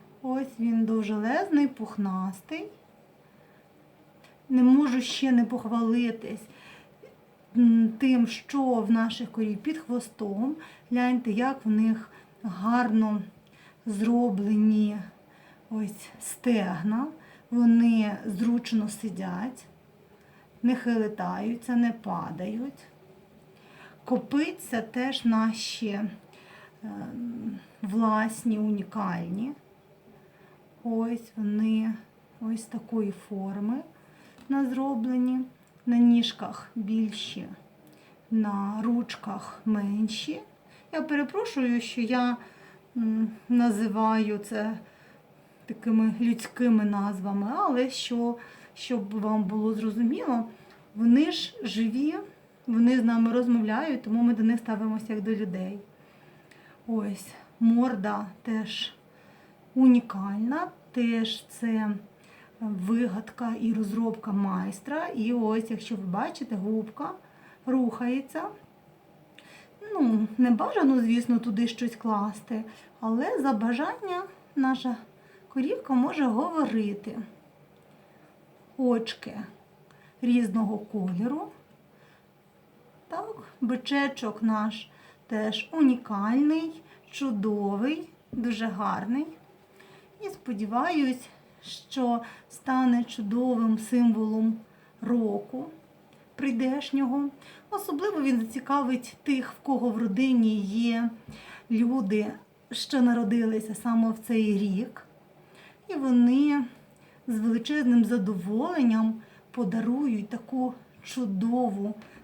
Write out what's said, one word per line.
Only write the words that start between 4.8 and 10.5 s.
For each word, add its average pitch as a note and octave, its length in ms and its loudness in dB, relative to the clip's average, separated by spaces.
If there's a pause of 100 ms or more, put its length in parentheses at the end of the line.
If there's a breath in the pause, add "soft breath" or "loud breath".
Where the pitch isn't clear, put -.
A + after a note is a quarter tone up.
ще C4 320 0
не A#3+ 120 6
похвалитись, A3+ 960 -2 (1160 loud breath)
м, A3+ 320 8 (100)
тим, B3+ 280 4
що C4 480 -2
в G#3+ 160 0
наших A3+ 420 0
корів G#3+ 260 -2
під D#4 200 -4
хвостом. A#3+ 800 -4 (340 loud breath)